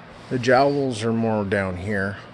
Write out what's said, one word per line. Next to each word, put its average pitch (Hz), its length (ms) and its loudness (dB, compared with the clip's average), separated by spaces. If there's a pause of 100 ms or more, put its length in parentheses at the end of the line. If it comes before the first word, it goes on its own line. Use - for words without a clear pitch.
(300)
the 131 100 -2
jowls 131 640 2
are 113 100 0
more 110 320 0
down 95 320 -2
here. 98 400 -4 (160)